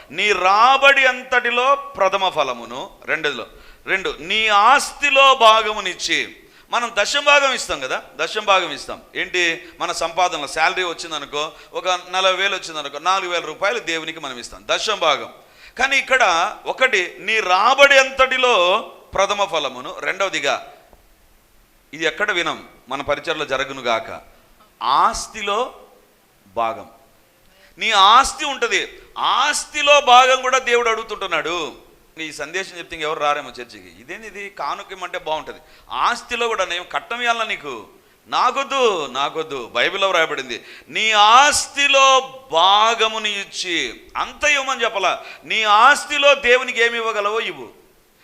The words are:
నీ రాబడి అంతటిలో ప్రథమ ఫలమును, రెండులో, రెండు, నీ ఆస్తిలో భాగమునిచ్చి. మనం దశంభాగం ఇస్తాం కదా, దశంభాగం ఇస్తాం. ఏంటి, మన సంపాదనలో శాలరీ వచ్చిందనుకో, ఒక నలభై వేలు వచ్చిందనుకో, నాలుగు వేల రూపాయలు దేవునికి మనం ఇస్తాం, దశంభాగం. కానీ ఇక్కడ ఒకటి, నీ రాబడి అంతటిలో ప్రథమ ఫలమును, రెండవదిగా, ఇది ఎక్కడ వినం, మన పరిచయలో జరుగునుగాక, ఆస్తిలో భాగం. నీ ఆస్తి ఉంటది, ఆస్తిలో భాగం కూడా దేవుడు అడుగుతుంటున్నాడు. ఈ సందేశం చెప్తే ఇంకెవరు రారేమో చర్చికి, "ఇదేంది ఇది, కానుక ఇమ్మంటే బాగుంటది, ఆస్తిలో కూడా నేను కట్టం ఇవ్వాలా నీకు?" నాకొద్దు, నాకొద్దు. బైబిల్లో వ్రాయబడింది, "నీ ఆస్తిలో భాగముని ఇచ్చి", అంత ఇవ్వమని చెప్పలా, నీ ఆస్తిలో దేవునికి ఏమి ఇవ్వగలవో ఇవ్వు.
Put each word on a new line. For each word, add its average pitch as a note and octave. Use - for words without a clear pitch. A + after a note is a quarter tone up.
నీ G3
రాబడి C4
అంతటిలో B3
ప్రథమ F#3+
ఫలమును, C3
రెండులో, C#3
రెండు, E3+
నీ G#3+
ఆస్తిలో C4+
భాగమునిచ్చి. G3+
మనం A3+
దశంభాగం C#4+
ఇస్తాం F3
కదా, C#3
దశంభాగం F#3
ఇస్తాం. A#2
ఏంటి, F3
మన E3+
సంపాదనలో E3
శాలరీ F3
వచ్చిందనుకో, D#3
ఒక E3
నలభై F3+
వేలు F#3+
వచ్చిందనుకో, D3+
నాలుగు F3+
వేల E3+
రూపాయలు F#3+
దేవునికి E3
మనం C3
ఇస్తాం, G#2
దశంభాగం. E3
కానీ C4+
ఇక్కడ G#3+
ఒకటి, G#3
నీ A3
రాబడి C4
అంతటిలో B3+
ప్రథమ G3
ఫలమును, C#3+
రెండవదిగా, D3+
ఇది D#3+
ఎక్కడ G3+
వినం, D#3+
మన C3+
పరిచయలో D3
జరుగునుగాక, B2+
ఆస్తిలో G3+
భాగం. A2+
నీ G#3
ఆస్తి A3+
ఉంటది, A#3
ఆస్తిలో C#4+
భాగం B3+
కూడా B3+
దేవుడు A#3+
అడుగుతుంటున్నాడు. F3
ఈ D#3
సందేశం F3
చెప్తే E3
ఇంకెవరు D#3
రారేమో D3
చర్చికి, A2
"ఇదేంది F#3+
ఇది, G3+
కానుక F#3
ఇమ్మంటే F3+
బాగుంటది, D3
ఆస్తిలో A#3
కూడా F#3+
నేను F3
కట్టం A#3
ఇవ్వాలా A#3
నీకు?" C#3+
నాకొద్దు, A3+
నాకొద్దు. C#3
బైబిల్లో F3+
వ్రాయబడింది, D3
"నీ G#3
ఆస్తిలో C4+
భాగముని G#3+
ఇచ్చి", D#3+
అంత A#3+
ఇవ్వమని C4+
చెప్పలా, F#3
నీ G3+
ఆస్తిలో C#4
దేవునికి B3
ఏమి A#3
ఇవ్వగలవో A3
ఇవ్వు. D3+